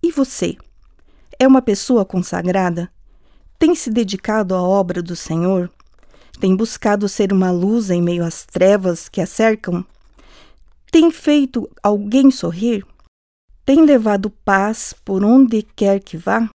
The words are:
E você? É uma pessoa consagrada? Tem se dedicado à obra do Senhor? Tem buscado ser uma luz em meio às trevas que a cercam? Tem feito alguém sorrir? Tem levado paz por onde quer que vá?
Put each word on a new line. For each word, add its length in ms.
E 100
você? 460
É 100
uma 140
pessoa 420
consagrada? 880
Tem 160
se 140
dedicado 640
à 80
obra 400
do 140
Senhor? 540
Tem 160
buscado 540
ser 240
uma 180
luz 380
em 140
meio 240
às 180
trevas 640
que 140
a 40
cercam? 600
Tem 180
feito 560
alguém 480
sorrir? 540
Tem 220
levado 420
paz 760
por 220
onde 380
quer 380
que 180
vá? 280